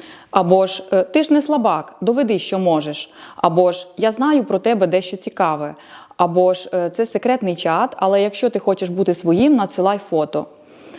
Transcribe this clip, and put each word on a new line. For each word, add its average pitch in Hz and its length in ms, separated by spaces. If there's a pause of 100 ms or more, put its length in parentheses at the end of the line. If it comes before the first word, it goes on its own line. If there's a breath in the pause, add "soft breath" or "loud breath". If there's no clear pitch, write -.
(320 loud breath)
Або 185 360
ж, - 160 (100)
е, 190 100
"Ти 311 200
ж 302 100
не 294 80
слабак, 226 600
доведи, 226 380
що - 200
можеш". 156 520 (240 loud breath)
Або 175 360
ж - 160 (100)
"Я 220 140
знаю 262 320
про 196 160
тебе 208 280
дещо 185 300
цікаве". 151 580 (420 loud breath)
Або 180 360
ж, - 200
е, 175 160
"Це 226 160
секретний 214 500
чат, 175 420
але 196 240
якщо 208 280
ти 202 100
хочеш 190 300
бути 180 240
своїм, 175 420
надсилай 196 420
фото". 151 480 (540 loud breath)